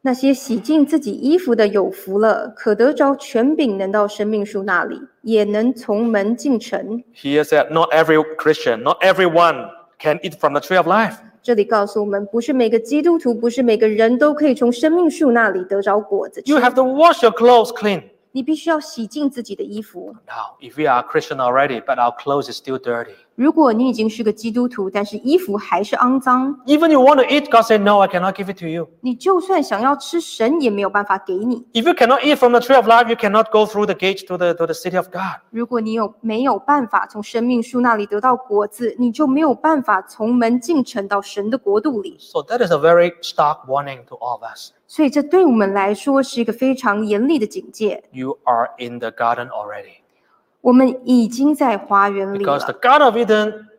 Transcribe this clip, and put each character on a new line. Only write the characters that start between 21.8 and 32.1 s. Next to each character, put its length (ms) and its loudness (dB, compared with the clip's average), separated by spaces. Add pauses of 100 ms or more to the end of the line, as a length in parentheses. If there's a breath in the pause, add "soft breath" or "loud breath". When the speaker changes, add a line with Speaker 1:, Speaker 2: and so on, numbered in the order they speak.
Speaker 2:
but 140 -2
our 200 0
clothes 360 -4
is 80 -14
still 180 -8
dirty. 360 -6 (200)
Speaker 1:
如 160 2
果 220 4
你 160 0
已 40 -2
经 160 -2
是 140 -8
个 80 0
基 200 -8
督 180 -2
徒， 220 -6
但 140 -2
是 140 -12
衣 200 0
服 180 -4
还 260 -2
是 140 -4
肮 240 2
脏， 340 0 (120)
Speaker 2:
Even 240 4
you 100 6
want 160 8
to 60 4
eat, 280 0
God 140 6
say, 140 4
"No, 220 4
I 80 4
cannot 260 -2
give 180 -10
it 80 -12
to 60 -10
you." 220 -6 (120)
Speaker 1:
你 140 -4
就 260 0
算 220 0
想 180 -4
要 160 0
吃， 240 -6
神 400 -2
也 80 0
没 140 -4
有 80 -2
办 140 -2
法 140 -2
给 160 -8
你。 380 -4
Speaker 2:
If 120 -2
you 100 4
cannot 260 4